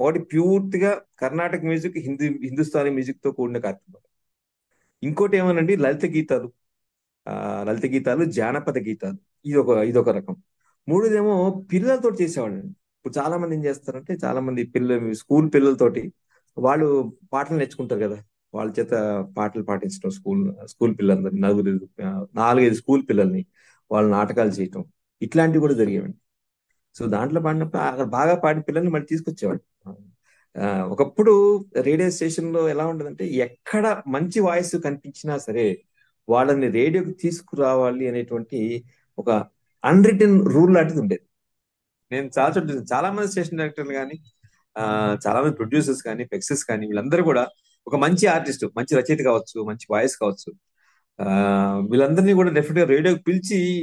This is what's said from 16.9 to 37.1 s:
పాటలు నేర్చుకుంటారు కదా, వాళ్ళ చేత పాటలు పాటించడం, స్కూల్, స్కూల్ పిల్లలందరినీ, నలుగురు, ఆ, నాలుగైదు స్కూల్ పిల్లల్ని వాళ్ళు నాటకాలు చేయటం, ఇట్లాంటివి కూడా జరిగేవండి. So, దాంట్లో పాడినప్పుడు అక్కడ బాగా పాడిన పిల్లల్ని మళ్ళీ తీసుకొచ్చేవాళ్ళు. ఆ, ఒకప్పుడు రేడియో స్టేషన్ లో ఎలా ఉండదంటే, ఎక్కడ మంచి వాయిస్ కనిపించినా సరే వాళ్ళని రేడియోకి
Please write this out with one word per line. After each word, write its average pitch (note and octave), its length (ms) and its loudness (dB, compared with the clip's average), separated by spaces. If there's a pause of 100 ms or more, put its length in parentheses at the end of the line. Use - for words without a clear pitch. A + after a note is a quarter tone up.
పాటలు C#3+ 260 -2
నేర్చుకుంటారు B2 420 -4
కదా, G#2+ 220 -4 (320)
వాళ్ళ A2 240 -6
చేత A2+ 120 -2 (480)
పాటలు G#2 240 -4
పాటించడం, F#2+ 480 -6
స్కూల్, G2 420 -4 (120)
స్కూల్ A2+ 340 -2
పిల్లలందరినీ, G2 420 0
నలుగురు, G2 640 0
ఆ, F#2+ 300 -6
నాలుగైదు A#2 400 4
స్కూల్ C3+ 340 0
పిల్లల్ని F#2+ 380 2 (440)
వాళ్ళు G#2+ 200 2
నాటకాలు G#2 400 2
చేయటం, F#2 340 -6 (380)
ఇట్లాంటివి D#3+ 380 2
కూడా D3 140 2
జరిగేవండి. G2 420 0 (840)
So, A#2 100 -4
దాంట్లో C3 300 0
పాడినప్పుడు D#3+ 420 -2
అక్కడ C3 220 -2
బాగా C3 300 2
పాడిన D#3 260 0
పిల్లల్ని E3 300 -2
మళ్ళీ D3+ 160 -4
తీసుకొచ్చేవాళ్ళు. - 920 -6 (640)
ఆ, G2 240 -2
ఒకప్పుడు G3+ 800 4 (160)
రేడియో D#3+ 300 2
స్టేషన్ E3 420 -4
లో E3 160 0
ఎలా D3+ 180 -2
ఉండదంటే, D#3 400 -8
ఎక్కడ G3+ 800 -2
మంచి E3+ 320 -2
వాయిస్ F3 360 0
కనిపించినా C#3+ 640 -6
సరే A2 440 -2 (460)
వాళ్ళని C3 400 4
రేడియోకి D#3 440 0